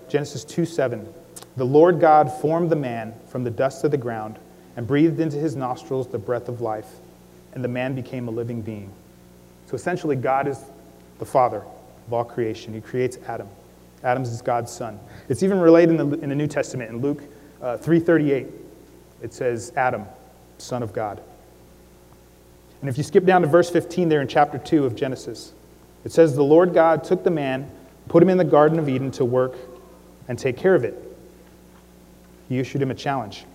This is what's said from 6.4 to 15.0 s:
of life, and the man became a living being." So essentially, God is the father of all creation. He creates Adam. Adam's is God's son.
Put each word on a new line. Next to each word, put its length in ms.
of 120
life, 300
and 80
the 60
man 260
became 320
a 60
living 300
being." 280
So 100
essentially, 400
God 320
is 100
the 40
father 380
of 60
all 120
creation. 500
He 60
creates 360
Adam. 180
Adam's 280
is 100
God's 320
son. 260